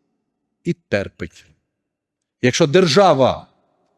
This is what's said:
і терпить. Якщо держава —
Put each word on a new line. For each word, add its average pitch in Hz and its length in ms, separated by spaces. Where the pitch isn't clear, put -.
і 175 80
терпить. - 720
Якщо 127 240
держава — 147 800